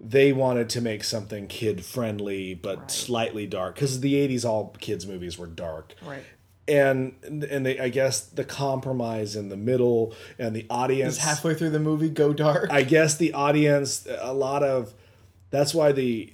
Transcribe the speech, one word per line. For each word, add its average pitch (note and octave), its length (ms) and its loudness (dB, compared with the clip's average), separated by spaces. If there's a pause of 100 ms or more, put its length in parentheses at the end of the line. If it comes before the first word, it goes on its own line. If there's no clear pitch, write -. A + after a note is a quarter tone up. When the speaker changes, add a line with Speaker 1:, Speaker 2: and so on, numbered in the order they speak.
Speaker 1:
They C3+ 320 6
wanted B2+ 380 2
to B2 100 -4
make A2 220 -4
something G#2 460 -6
kid-friendly, G2+ 1040 -4
but F#2+ 240 -8
Speaker 2:
Right. - 120 -16
Speaker 1:
slightly A2+ 580 -2
dark, F#2 280 -6
'cause B2+ 240 -2
the C#3 160 2
eighties, C3+ 280 2
all G#2+ 360 -2
kids' F#2+ 280 -6
movies F2+ 280 -10
were F2 120 -14
dark. E2 460 -10 (120)
Speaker 2:
Right. C#3 160 -14 (460)
Speaker 1:
And, C3+ 560 2
and C#3+ 420 -4
they, C3 140 -2
I C3 80 -2
guess C3+ 320 0
the - 240 -8
compromise B2 920 -4
in G2+ 140 -6
the G2 80 -8
middle A#2 580 2 (240)
and A2+ 160 -4
the A2 160 -8
audience C3 440 0
Speaker 3:
Is - 40 -6
halfway D#3 360 0
through D#3+ 160 -2
the D#3 100 0
movie, D#3 300 0
go D3+ 220 4
dark. D3+ 380 2
Speaker 1:
I C#3+ 120 6
guess D#3 340 6
the D#3+ 160 0
audience, C#3+ 720 2 (140)
a B2 120 -6
lot C3+ 300 0
of, C3 320 0 (560)
that's C#3+ 240 2
why D3+ 160 6
the, B2+ 440 0